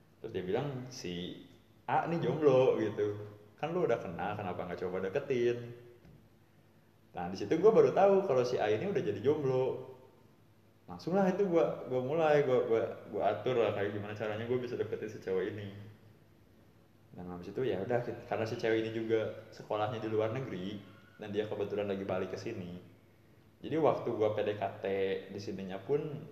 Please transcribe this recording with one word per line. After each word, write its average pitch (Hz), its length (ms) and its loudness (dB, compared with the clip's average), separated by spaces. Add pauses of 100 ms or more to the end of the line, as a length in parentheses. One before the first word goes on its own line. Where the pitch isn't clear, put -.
(220)
Terus - 80 -10
dia 90 160 -4
bilang, 127 400 -2
"Si 90 560 -8 (480)
A 147 160 2
nih 165 160 -2
jomblo," 131 560 6
gitu. 104 360 0 (440)
"Kan 160 160 -4
lu 170 160 2
udah 113 80 4
kenal, 95 400 -6
kenapa 92 320 -6
nggak 87 160 -6
coba 92 160 -4
deketin?" 120 560 0 (1600)
Nah, 87 120 -6
di 95 120 -6
situ 104 200 0
gua 196 160 8
baru 139 160 8
tahu 196 360 6
kalau 131 200 4
si - 120 0
A 107 120 2
ini 110 160 0
udah 190 160 0
jadi 101 160 -2
jomblo. 131 680 0 (1000)
Langsung 90 260 -8
lah 196 140 4
itu 180 180 2
gua, - 400 2
gua 127 140 0
mulai, 147 480 4
gua, 123 160 4
gua, 110 180 4 (300)
gua 101 100 -2 (140)
atur 123 240 2
lah 101 160 4
kayak 101 160 0
gimana 104 240 -6
caranya 110 320 -4
gua 123 80 2
bisa 120 180 -4
deketin 104 360 -4
si - 100 -12
cewek 95 320 -2
ini. 101 160 -8 (1400)
Dan 90 160 -12
habis 90 240 -10
itu 123 80 -4
ya 101 220 -2
udah, 120 180 0
kit-, - 240 -6
karena 107 240 -2
si 120 80 -4
cewek 110 320 2
ini - 80 -4
juga 110 300 0 (260)
sekolahnya 107 480 -4
di 113 80 -4
luar 107 240 2
negeri 104 480 -6 (400)
dan 107 80 -10
dia 101 160 0
kebetulan 101 480 -2
lagi 95 160 -4
balik 92 240 -2
ke - 80 -6
sini. 90 380 -8 (800)
Jadi - 160 -6
waktu 147 400 2
gua 107 240 2
P 101 80 0
D 104 80 0
K 101 100 -4 (140)
T - 60 -8 (500)
di 101 80 -8
sininya 95 400 -8
pun 143 160 0 (320)